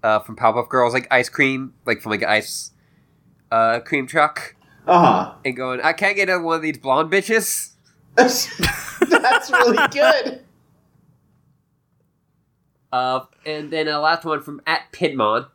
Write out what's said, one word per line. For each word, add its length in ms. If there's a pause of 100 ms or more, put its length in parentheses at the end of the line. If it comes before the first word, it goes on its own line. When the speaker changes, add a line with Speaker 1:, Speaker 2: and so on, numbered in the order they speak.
Speaker 1:
uh, 160
from 160
Powerpuff 340
Girls, 240
like, 160
ice 200
cream, 440 (140)
like, 140
from, 100
like, 120
ice, 480 (800)
uh, 280
cream 260
truck. 500 (300)
Speaker 2:
Uh-huh. 480 (100)
Speaker 1:
And 120
going, 260
"I 120
can't 220
get 140
another 140
one 140
of 40
these 160
blonde 340
bitches." 600 (220)
Speaker 2:
<laughs> 220
That's 1400
really 260 (140)
good. 500 (2500)
Speaker 1:
Uh, 300 (240)
and 260
then 160
a 120
last 260
one 160
from 260
at 240
Pidmon. 640